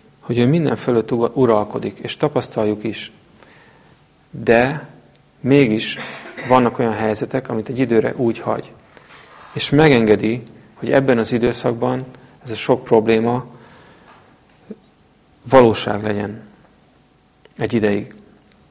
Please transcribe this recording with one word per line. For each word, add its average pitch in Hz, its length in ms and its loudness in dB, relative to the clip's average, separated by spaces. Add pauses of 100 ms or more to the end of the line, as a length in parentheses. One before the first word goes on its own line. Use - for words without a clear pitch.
(200)
hogy 120 180 -6
ő 120 80 2
minden 143 300 0
fölött 113 360 -2
ura-, 117 220 0
uralkodik, 110 640 0
és - 200 -10
tapasztaljuk 113 680 -4
is. - 280 -10 (1200)
De 123 560 0 (520)
mégis 123 580 2 (500)
vannak 123 320 2
olyan 117 140 0
helyzetek, 110 560 -4
amit 110 200 -6
egy 123 100 -6
időre 117 360 2
úgy 117 240 -2
hagy. - 320 -6 (840)
És - 160 -6
megengedi, 120 760 4 (300)
hogy 131 180 -6
ebben 135 260 4
az 110 140 -2
időszakban 123 720 -2 (380)
ez 123 80 -12
a 107 40 -8
sok 123 280 -2
probléma 113 640 0 (2000)
valóság 113 540 4
legyen 104 380 -6 (1160)
egy 110 160 -4
ideig. 104 420 -2 (560)